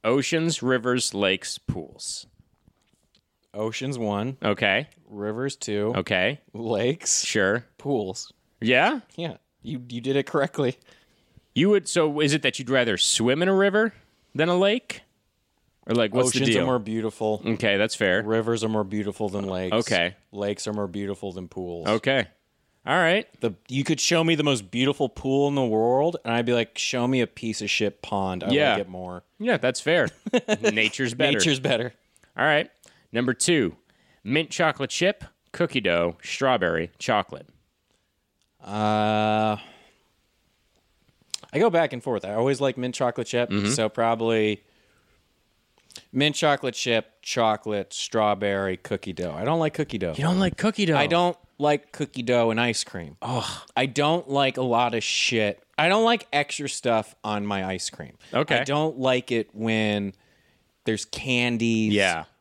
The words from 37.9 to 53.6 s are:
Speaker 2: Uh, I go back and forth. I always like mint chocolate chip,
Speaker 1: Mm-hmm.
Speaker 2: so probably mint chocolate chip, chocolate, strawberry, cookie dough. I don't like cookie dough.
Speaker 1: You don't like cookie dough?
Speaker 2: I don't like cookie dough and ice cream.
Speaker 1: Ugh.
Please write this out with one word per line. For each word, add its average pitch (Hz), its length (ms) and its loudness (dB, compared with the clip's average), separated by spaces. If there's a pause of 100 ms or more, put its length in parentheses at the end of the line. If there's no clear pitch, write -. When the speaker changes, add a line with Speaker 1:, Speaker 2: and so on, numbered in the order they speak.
Speaker 2:
Uh, 107 960 2 (1900)
I 143 80 -2
go 226 100 6
back 170 240 2
and 123 100 -8
forth. 107 220 -4
I 101 80 -6
always 123 280 2
like 131 160 0
mint 127 180 -4
chocolate 123 320 -2
chip, 120 220 0
Speaker 1:
Mm-hmm. 101 200 2
Speaker 2:
so 113 200 0
probably 113 760 0 (1500)
mint 143 240 2
chocolate 139 400 0
chip, - 460 -2
chocolate, 107 720 -2
strawberry, 98 840 0
cookie - 360 -8
dough. 87 200 -6
I 87 120 -6
don't 160 140 0
like 160 140 0
cookie 143 260 -4
dough. 85 180 -4
Speaker 1:
You 139 60 -2
don't 180 160 2
like 190 180 0
cookie 214 280 0
dough? 160 120 2
Speaker 2:
I 143 100 4
don't 175 300 2 (220)
like 147 320 0
cookie 131 320 -8
dough 117 260 4
and 110 100 0
ice 120 240 0
cream. 82 380 -12
Speaker 1:
Ugh. 117 400 -6 (160)